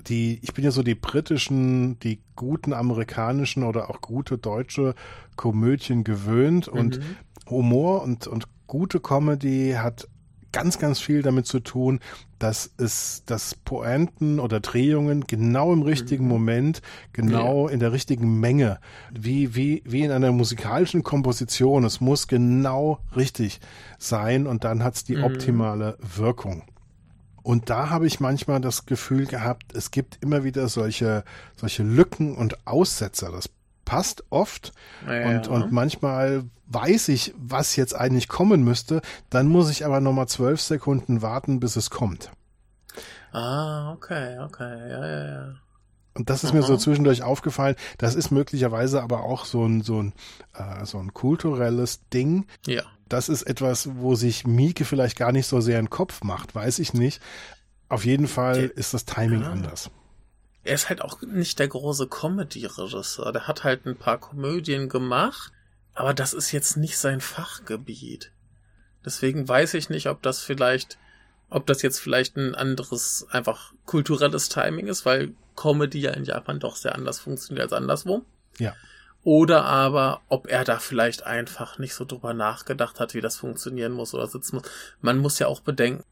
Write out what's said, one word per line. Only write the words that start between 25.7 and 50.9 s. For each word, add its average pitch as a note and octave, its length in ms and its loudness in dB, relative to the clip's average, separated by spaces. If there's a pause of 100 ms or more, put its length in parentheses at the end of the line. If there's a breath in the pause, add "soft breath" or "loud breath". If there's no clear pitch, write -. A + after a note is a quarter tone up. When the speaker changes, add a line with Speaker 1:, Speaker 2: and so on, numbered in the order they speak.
Speaker 1:
Wirkung. G#2 640 -4 (800)
Und A#2 280 2
da C3+ 180 0
habe E3 160 2
ich - 140 2
manchmal C#3 420 0
das B2+ 240 -4
Gefühl C3+ 400 0
gehabt, A#2+ 500 -4
es - 140 -8
gibt - 320 -4
immer C#3+ 220 2
wieder C3 240 0
solche, A2 560 0 (320 loud breath)
solche - 260 -4
Lücken C#3 540 4
und - 320 -2
Aussetzer. A2 640 0
Das - 180 -10 (340)
passt - 460 -4
oft - 440 -2 (340 loud breath)
Speaker 2:
Ja. A#2+ 220 -2
Speaker 1:
und, A2+ 180 0
und A#2 240 2
manchmal C3+ 720 0 (300)
weiß D#3+ 360 2
ich, C3 280 2
was C3 380 -2
jetzt C3 200 2
eigentlich B2+ 340 2
kommen F#3 340 6
müsste, B2 380 2 (280 loud breath)
dann C3 180 4
muss E3 220 6
ich D3 160 -4
aber C#3 140 2
nochmal C3+ 300 2
zwölf C3 320 2
Sekunden C3 600 0
warten, B2+ 380 -2
bis A#2+ 160 -2
es G#2+ 140 -2
kommt. - 420 -4 (1000 loud breath)
Speaker 2:
Ah, D3 640 -4
okay, C3 460 -8
okay, A#2+ 500 -12
ja, C3 180 -8
ja, D3 200 -6
ja. C3+ 280 -12 (580)
Speaker 1:
Und A#2 160 -6
das C3+ 140 0
ist C#3+ 100 0
mir D3+ 80 6
so C3+ 120 6
Speaker 2:
Aha. A#2 60 4
Speaker 1:
zwischendurch C#3+ 440 4
aufgefallen. C#3 520 0 (220 loud breath)
Das A#2+ 180 0
ist E3 160 0
möglicherweise C3 720 2
aber A#2 220 -2
auch B2+ 220 -4
so A#2 200 0
ein, A2 160 4
so G#2+ 220 -2
ein, G2+ 100 -4 (400 loud breath)
äh, G2+ 320 -10
so G#2 140 -10